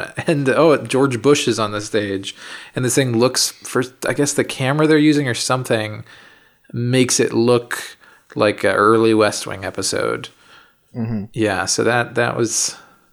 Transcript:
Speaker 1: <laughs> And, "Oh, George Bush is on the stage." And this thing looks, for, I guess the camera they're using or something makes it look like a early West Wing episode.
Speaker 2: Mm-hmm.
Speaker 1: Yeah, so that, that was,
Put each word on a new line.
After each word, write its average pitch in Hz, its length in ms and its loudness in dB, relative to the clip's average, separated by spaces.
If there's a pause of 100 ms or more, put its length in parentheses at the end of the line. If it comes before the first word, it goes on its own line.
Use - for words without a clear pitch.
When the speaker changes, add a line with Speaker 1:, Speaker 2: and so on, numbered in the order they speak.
(120)
Speaker 1:
<laughs> - 140 -6
And, 143 220 0
"Oh, 139 280 4
George 123 420 0
Bush 143 280 2
is 113 100 0
on 107 140 -2
the 104 100 -6
stage." 101 540 -4 (400)
And 127 100 -2
this 120 80 -2
thing 127 240 0
looks, 123 320 2
for, - 340 -4 (240)
I 131 60 -2
guess 143 200 -2
the 127 100 0
camera 139 420 0
they're 151 140 4
using 147 280 4
or 120 60 -2
something 110 720 -2 (680)
makes 127 480 2
it 117 140 0
look - 640 0 (380)
like 104 280 0
a 98 120 2
early 110 400 4
West 104 320 0
Wing 95 180 -10
episode. - 640 -6 (680)
Speaker 2:
Mm-hmm. 110 380 -6
Speaker 1:
Yeah, 98 320 -2
so 113 180 -2
that, 117 300 0
that 120 240 -2
was, - 380 -2 (380)